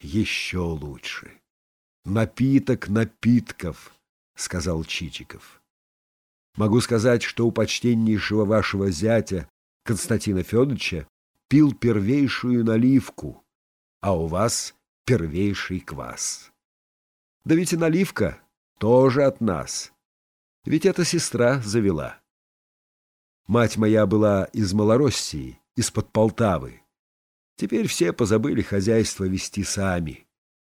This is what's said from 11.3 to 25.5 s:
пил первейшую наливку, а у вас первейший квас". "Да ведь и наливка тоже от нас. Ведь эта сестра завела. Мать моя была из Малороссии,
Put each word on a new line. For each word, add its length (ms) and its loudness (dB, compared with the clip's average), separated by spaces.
пил 240 6
первейшую 920 0
наливку, 760 2
а 160 0
у 100 -2
вас 480 -2
первейший 760 -2
квас". 720 -12
"Да 100 2
ведь 180 0
и 40 -2
наливка 640 0
тоже 460 4
от 160 0
нас. 520 -4
Ведь 220 0
эта 180 2
сестра 560 0
завела. 600 -2
Мать 280 2
моя 300 4
была 380 2
из 280 -4
Малороссии, 880 0